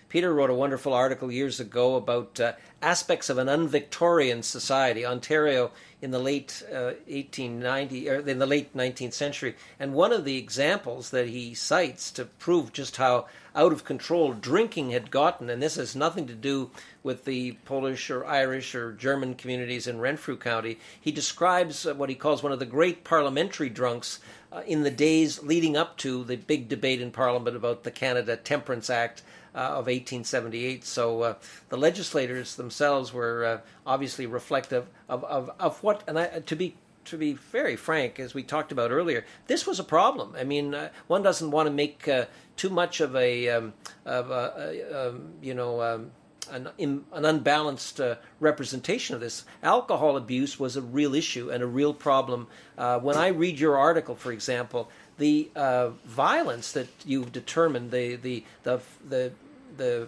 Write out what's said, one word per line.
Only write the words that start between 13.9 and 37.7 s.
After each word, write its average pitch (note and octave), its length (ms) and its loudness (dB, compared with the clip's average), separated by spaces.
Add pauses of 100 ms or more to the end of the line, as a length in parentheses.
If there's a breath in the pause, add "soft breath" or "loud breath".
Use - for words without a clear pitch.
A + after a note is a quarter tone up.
drinking C3+ 580 0
had A#2+ 200 -2
gotten, C3+ 380 2
and A#2+ 120 -2
this D3 140 -2
has A#2+ 200 -6
nothing D#3+ 300 0
to A#2+ 80 -12
do C3+ 380 -2 (320 loud breath)
with B2+ 220 -6
the B2+ 260 -4 (140)
Polish C3+ 440 -4
or B2+ 160 -4
Irish C3+ 480 0
or A#2 200 -6
German B2+ 420 -2
communities B2 520 -6
in A#2 120 -6
Renfrew C3+ 380 -4
County, A2+ 420 -4 (200 loud breath)
he D3+ 120 -2
describes, E3+ 760 0
uh, D3+ 80 -2
what C#3 140 -2
he C3 80 -4
calls D3 260 0
one C#3+ 120 0
of B2+ 60 -4
the C3 60 -4
great D#3+ 380 2
parliamentary D3+ 680 2
drunks, A#2+ 520 -2 (320 loud breath)
uh, F3 120 -10
in D3+ 180 2
the C#3 80 4
days D3+ 520 4
leading D#3+ 320 4
up D#3+ 220 0
to B2+ 260 -4
the A#2+ 140 -4
big B2+ 320 0
debate C3 320 0
in B2 100 -6
Parliament B2 440 0
about A#2 280 -2
the A#2+ 80 -6
Canada A#2+ 460 0
Temperance C3 520 -4
Act, A#2 320 0 (320 loud breath)
uh, - 40 -8
of C3 320 -4
eighteen B2+ 340 -4
seventy-eight. A#2 640 -4
So, A#2 360 0
uh, A#2 120 0 (340 loud breath)
the B2+ 100 -6
legislators C3+ 800 0
themselves C3+ 560 0
were, A#2 340 -2
uh, A2+ 140 0 (260 loud breath)
obviously C3+ 400 -2
reflective B2 640 -2 (220 soft breath)
of, B2+ 160 -4
of, C3 340 -4
of F3 240 0
what, G#3 240 2
and D#3 100 -2
I, E3 220 -2
to D#3 160 -6
be, E3+ 220 -4 (280)
to E3 120 -12
be D3+ 160 0
very A3+ 420 -4